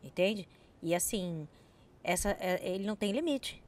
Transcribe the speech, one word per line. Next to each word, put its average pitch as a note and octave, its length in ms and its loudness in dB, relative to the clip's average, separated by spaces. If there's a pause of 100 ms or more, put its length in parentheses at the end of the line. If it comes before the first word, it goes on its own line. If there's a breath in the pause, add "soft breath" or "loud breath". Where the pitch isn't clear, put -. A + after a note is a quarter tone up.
Entende? F#3+ 460 2 (340 loud breath)
E E3 120 2
assim, F3 520 -2 (560 loud breath)
essa, G3 380 0
é, F#3 280 2
ele F#3+ 160 -2
não G#3 120 -2
tem G#3 160 2
limite. C#4 560 -2